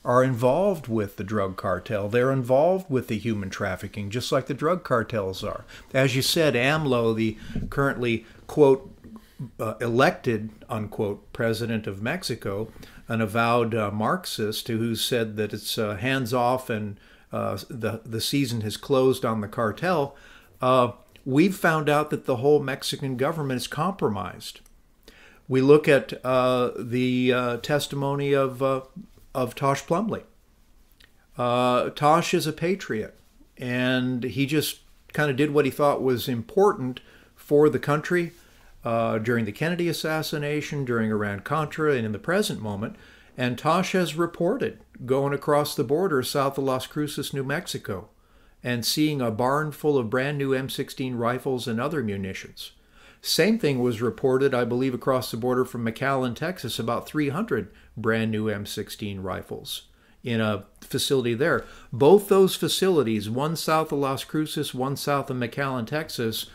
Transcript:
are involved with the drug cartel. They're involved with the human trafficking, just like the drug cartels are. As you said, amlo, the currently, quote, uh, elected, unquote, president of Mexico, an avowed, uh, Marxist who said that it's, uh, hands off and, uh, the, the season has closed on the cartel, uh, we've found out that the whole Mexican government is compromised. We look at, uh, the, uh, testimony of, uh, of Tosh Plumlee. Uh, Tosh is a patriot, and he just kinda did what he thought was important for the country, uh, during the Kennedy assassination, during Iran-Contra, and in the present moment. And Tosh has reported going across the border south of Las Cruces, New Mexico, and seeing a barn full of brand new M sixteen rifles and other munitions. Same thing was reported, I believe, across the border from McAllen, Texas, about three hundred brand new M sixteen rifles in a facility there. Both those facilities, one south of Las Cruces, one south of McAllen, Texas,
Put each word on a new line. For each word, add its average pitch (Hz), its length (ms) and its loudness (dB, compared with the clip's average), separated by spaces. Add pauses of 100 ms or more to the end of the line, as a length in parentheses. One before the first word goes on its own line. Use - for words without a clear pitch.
are 127 200 6
involved 131 640 2
with 110 280 -2
the 107 80 -8
drug 95 320 -2
cartel. 98 540 -2
They're 123 220 4
involved 135 580 2
with 127 180 0
the 113 100 -2
human 101 320 -2
trafficking, 101 600 -6
just 120 220 -4
like 135 160 0
the 151 60 -4
drug 151 300 0
cartels 107 600 -2
are. 95 200 -6 (300)
As 131 220 4
you 135 60 2
said, 151 340 2
amlo, 123 600 2
the 110 220 0 (320)
currently, 123 560 0 (220)
quote, 139 440 6 (680)
uh, 110 220 -4
elected, 117 680 2 (200)
unquote, 107 640 -4
president 113 520 -2
of 98 160 -8
Mexico, 113 720 -4 (360)
an 113 140 0
avowed, 117 540 2
uh, 107 160 0
Marxist 110 760 -2
who 117 280 -2
said 113 400 -2
that 107 180 -2
it's, - 240 -6
uh, 107 180 -2
hands 127 380 -2
off 127 360 0
and, 104 300 -4 (320)
uh, 107 260 -4 (120)
the, 113 360 -6
the 113 160 -6
season 120 400 -2
has 104 160 -6
closed 131 480 2
on 113 160 0
the 101 60 -6
cartel, 135 680 -2 (460)
uh, 127 300 4 (340)
we've 160 300 4
found 156 340 2
out 151 220 2
that - 140 -4
the 135 120 0
whole 143 240 4
Mexican 135 560 -4
government 135 440 0
is - 60 -8
compromised. 127 920 -4 (840)
We 131 140 2
look 147 260 8
at, 135 360 2
uh, 127 540 2
the, 127 560 0
uh, 123 240 0
testimony 139 760 -2
of, 131 280 0
uh, 135 200 0 (520)
of 123 220 -2
Tosh 139 300 0
Plumlee. 170 380 -2 (1160)
Uh, 123 520 2
Tosh 156 440 4
is 160 120 0
a 151 80 -2
patriot, 165 640 -4 (400)
and 127 640 -2
he 131 220 0
just 147 360 -2 (320)
kinda 147 200 0
did 147 180 2
what 147 140 4
he 131 60 0
thought 143 320 2
was 127 240 0
important 127 720 0 (340)
for 147 360 4
the 123 100 0
country, 156 540 0 (500)
uh, 113 360 0
during 117 260 0
the 104 60 -4
Kennedy 170 360 -2
assassination, 151 960 -4
during 113 260 0
Iran-Contra, 143 800 -2
and 117 120 0
in 107 60 -4
the 101 80 -6
present 196 420 -2
moment. 104 340 -6 (420)
And 123 200 -2
Tosh 175 340 0
has 170 240 0
reported 170 640 -2 (260)
going 139 280 2
across 143 420 0
the 147 80 0
border 147 400 0
south 139 340 -2
of 139 60 -2
Las 131 240 -2
Cruces, 151 460 -6
New 139 100 -4
Mexico, 131 640 -6 (540)
and 120 220 -2
seeing 151 360 0
a 120 100 0
barn 139 400 0
full 147 260 0
of 117 120 0
brand 131 280 -2
new 139 160 0
M 131 140 -2
sixteen 131 480 -6
rifles 123 520 -2
and 113 120 -2
other 143 240 -2
munitions. 98 680 -8 (500)
Same 214 380 2
thing 139 200 0
was 120 220 0
reported, 131 540 2
I 120 100 2
believe, 123 300 0
across 127 340 -2
the 127 80 -6
border 123 260 0
from 120 220 -4
McAllen, 127 500 -2
Texas, 160 440 -6
about 117 280 -4
three 151 220 -2
hundred 135 400 -2 (260)
brand 110 360 0
new 107 180 0
M 104 160 -4
sixteen 101 540 -8
rifles 92 640 -8 (400)
in 117 180 0
a 104 240 -2 (160)
facility 123 540 0
there. 135 300 0 (280)
Both 156 360 8
those 196 260 6
facilities, 131 720 2
one 143 260 -2
south 156 360 0
of 147 80 -2
Las 135 240 -2
Cruces, 156 500 -4
one 131 220 -2
south 139 340 -2
of 127 80 -4
McAllen, 127 480 -4
Texas, 127 680 -4